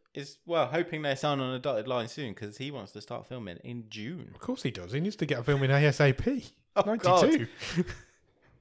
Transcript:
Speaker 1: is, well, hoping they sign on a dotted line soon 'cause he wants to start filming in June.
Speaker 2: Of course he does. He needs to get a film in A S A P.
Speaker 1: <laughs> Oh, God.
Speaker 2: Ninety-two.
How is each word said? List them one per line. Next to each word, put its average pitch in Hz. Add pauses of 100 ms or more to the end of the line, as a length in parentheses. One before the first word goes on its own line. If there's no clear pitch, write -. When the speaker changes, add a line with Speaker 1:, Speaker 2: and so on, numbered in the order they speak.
(140)
Speaker 1:
is, -
well, 165
hoping 165
they 143
sign 143
on 131
a 127
dotted 127
line 120
soon 123
'cause 104
he 139
wants 117
to 107
start -
filming 107
in 120
June. 117
Speaker 2:
Of -
course -
he 131
does. 90
He 135
needs 202
to 170
get 139
a 117
film 139
in 131
A 139 (100)
S 147
A 143
P. 247 (160)
Speaker 1:
<laughs> -
Oh, 208
God. 180
Speaker 2:
Ninety-two. 175 (760)